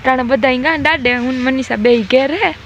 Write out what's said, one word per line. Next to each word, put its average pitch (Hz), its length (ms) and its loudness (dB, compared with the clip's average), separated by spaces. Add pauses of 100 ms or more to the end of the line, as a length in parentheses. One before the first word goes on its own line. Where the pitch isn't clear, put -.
ટાણે 262 200 0
બધાય 254 340 0
ગાં 294 240 0
દાડે, 277 340 0
હું 247 180 -4
ને 254 60 -4
મનીષા 254 360 -2
બેય 233 260 2
ઘેર 262 300 2
હે. 370 200 -2 (140)